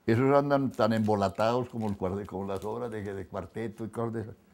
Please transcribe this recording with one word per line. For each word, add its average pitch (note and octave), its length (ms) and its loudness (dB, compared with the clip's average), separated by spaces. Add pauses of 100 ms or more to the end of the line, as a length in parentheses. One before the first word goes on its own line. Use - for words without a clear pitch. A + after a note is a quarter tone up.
Esos C3 280 6
andan C#3+ 380 4
tan A2+ 200 2
embolatados G#2+ 760 2
como A2+ 180 -6
el G2+ 100 -2
cuarte-, G2+ 300 -4
como F#2+ 200 -8
las G2 180 -6
obras A#2 260 -6
de, G#2+ 120 -8
de G2 240 -8
cuarteto G#2+ 580 -8
y G2+ 60 -10
cosas A#2 240 -4
de A#2 80 -4
esas, G#2+ 120 -12 (200)